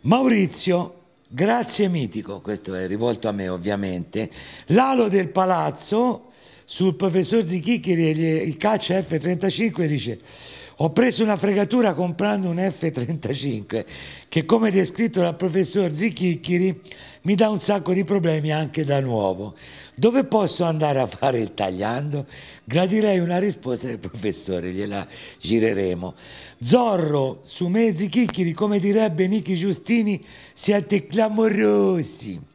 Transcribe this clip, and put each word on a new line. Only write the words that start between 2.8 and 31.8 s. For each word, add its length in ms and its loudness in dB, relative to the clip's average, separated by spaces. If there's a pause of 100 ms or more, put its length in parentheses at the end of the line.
rivolto 420 -2
a 40 0
me 160 -4
ovviamente. 840 -4 (380)
Lalo 400 4
del 220 0
Palazzo 1000 0 (360)
sul 300 0
professor 480 2
Zichicchiri 640 0
e 40 0
gli, 120 0 (220)
il 100 -4
calcio 360 0
F 240 0
trentacinque 720 0
dice: 320 -2 (580)
"Ho 140 2
preso 320 4
una 140 2
fregatura 560 2
comprando 540 0
un 100 -2
F 340 -2
trentacinque 960 -4 (440)
che, 160 0
come 240 4
descritto 520 0
dal 140 2
professor 580 0
Zichicchiri, 880 0 (440)
mi 120 2
dà 140 4
un 100 -2
sacco 340 0
di 100 2
problemi 480 0
anche 320 -2
da 160 2
nuovo. 560 -2 (380)
Dove 300 4
posso 400 0
andare 360 2
a 80 2
fare 320 0
il 140 -4
tagliando?" 720 -4 (380)
Gradirei 560 2
una 180 0
risposta 500 -4
del 120 -8
professore, 720 -6
gliela 340 -6 (360)
gireremo. 720 0 (460)
Zorro, 840 2
su 240 -6
me 260 2
Zichicchiri, 600 0
come 260 0
direbbe 480 2
Nichi 300 0
Giustini, 680 0 (300)
siete 520 0
clamorosi. 1300 2 (140)